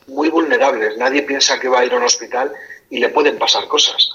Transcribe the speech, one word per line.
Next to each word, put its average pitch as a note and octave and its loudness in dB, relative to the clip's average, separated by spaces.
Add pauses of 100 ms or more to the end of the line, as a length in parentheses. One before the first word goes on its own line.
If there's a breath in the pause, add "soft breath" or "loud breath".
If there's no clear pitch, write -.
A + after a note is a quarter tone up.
muy C#3+ -2
vulnerables, C3+ 2
nadie C3 0
piensa C3+ 0
que B2+ -4
va B2+ 4
a B2 4
ir B2 0
a B2 2
un B2 0
hospital A#2+ -2 (380 loud breath)
y B2 -6
le A#2+ 2
pueden - 2
pasar - 0
cosas, - 0